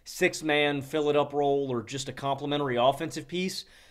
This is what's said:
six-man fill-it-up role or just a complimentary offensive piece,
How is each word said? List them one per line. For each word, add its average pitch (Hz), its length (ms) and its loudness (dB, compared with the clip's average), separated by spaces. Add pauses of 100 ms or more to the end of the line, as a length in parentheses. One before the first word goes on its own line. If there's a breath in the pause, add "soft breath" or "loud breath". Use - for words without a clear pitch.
six-man 147 800 0
fill-it-up 147 500 2
role 143 380 2
or 120 120 -2
just 131 260 -8
a 135 40 -8
complimentary 139 640 -2
offensive 135 500 2
piece, 185 380 -4 (260 soft breath)